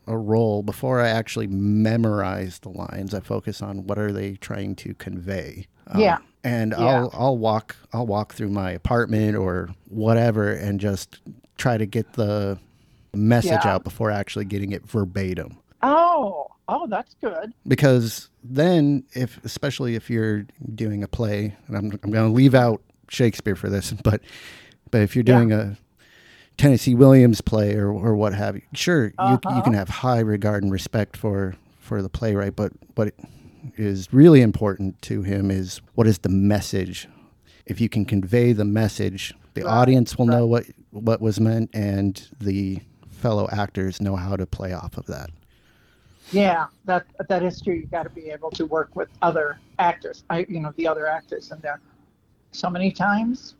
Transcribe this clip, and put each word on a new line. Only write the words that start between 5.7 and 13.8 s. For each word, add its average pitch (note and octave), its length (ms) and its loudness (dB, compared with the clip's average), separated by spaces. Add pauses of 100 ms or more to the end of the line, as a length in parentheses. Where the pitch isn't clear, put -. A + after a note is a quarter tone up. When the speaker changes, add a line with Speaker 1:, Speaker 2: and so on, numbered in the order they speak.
Speaker 1:
Um, G3 120 0
Speaker 2:
Yeah. F3+ 180 4 (260)
Speaker 1:
and A#2 280 -2
Speaker 2:
Yeah. - 140 -4
Speaker 1:
I'll, B2+ 280 2
I'll B2+ 240 0
walk, A2 380 -2 (180)
I'll A#2 140 -4
walk G#2 260 -4
through G#2+ 160 -6
my G2 220 -4
apartment G#2+ 640 0
or F2+ 340 -2 (200)
whatever A2 640 2
and G2 260 -4
just G2 400 -6 (380)
try A#2+ 200 0
to A2 80 0
get G#2+ 280 -6
the G#2 440 -2 (560)
message A2 520 2
Speaker 2:
Yeah. G2 100 2
Speaker 1:
out F#2 80 -4